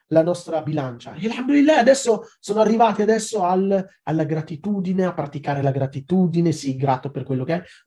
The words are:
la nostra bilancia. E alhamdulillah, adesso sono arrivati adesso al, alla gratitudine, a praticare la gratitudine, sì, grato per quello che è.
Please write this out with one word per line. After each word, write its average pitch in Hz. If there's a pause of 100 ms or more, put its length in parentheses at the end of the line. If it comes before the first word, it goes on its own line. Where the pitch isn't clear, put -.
la 156
nostra 160
bilancia. 139
E 160
alhamdulillah, 277
adesso 240 (120)
sono 202
arrivati 220
adesso 214
al, 185 (200)
alla 160
gratitudine, 180
a 175
praticare 143
la 139
gratitudine, 165
sì, 139
grato 135
per 135
quello 131
che 165
è. 180 (240)